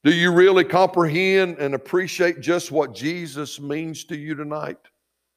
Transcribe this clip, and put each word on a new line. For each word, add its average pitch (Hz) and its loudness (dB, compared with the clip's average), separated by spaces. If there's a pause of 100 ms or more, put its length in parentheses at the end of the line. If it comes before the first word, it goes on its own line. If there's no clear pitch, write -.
Do 151 6
you 175 2
really 185 6
comprehend 180 2
and 143 -2
appreciate 175 -2
just 170 -2
what 139 0
Jesus 147 -10
means 151 -10
to 156 -12
you 151 -10
tonight? 151 -10 (600)